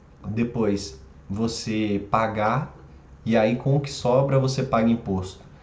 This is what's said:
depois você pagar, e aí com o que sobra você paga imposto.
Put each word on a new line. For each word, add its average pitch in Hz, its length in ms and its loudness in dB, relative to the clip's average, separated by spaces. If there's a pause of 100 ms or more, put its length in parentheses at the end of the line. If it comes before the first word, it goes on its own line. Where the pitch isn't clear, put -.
(280)
depois 107 760 -2 (300)
você 107 800 -2
pagar, 113 640 0 (480)
e 113 120 2
aí 113 180 4
com 135 220 2
o 147 40 2
que - 100 -6
sobra 135 500 2
você 131 240 0
paga 113 240 2
imposto. 95 560 -2 (180)